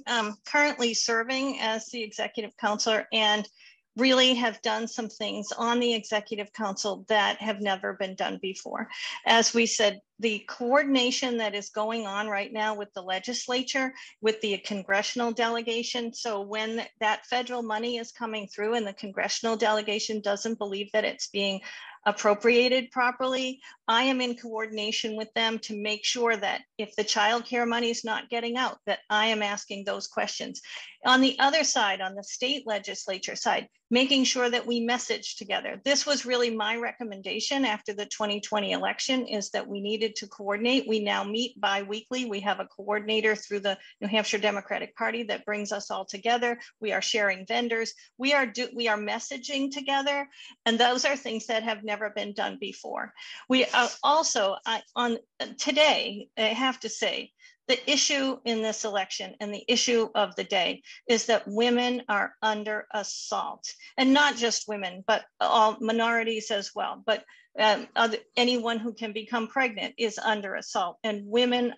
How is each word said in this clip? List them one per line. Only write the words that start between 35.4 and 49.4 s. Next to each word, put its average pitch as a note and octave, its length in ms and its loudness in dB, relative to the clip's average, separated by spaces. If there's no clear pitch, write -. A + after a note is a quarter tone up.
This C#4 200 2
was C#4+ 200 0
really A#3+ 240 2
my A3 260 -2
recommendation A3+ 880 -4
after G#3 280 -2
the G3+ 140 -6
twenty G#3 340 -2
twenty G3+ 300 -2
election, G3+ 560 0
is G3+ 240 -4
that - 160 -4
we G3+ 120 -8
needed G#3 280 -2
to G#3 100 -10
coordinate. A3 600 0
We A3 120 2
now G3+ 240 0
meet A3 360 -4
bi-weekly. G#3 640 -2
We G3+ 160 -4
have F#3+ 200 -2
a F#3 40 -6
coordinator G#3 720 0
through G3+ 260 -6
the G3 160 -2
New G#3 80 -6
Hampshire G#3 300 0
Democratic G3+ 580 -2
Party A3+ 280 -4
that G#3 220 -6
brings G#3 280 -4
us G3+ 180 -8
all F#3+ 140 -6
together. A#3+ 520 0
We G#3 140 -2
are F#3+ 80 0
sharing G3 440 0
vendors. A3+ 480 -2
We C4 160 2
are C#4 120 4
do-, A#3+ 280 -6
we A#3+ 140 -2
are G#3+ 100 2
messaging C4 760 -4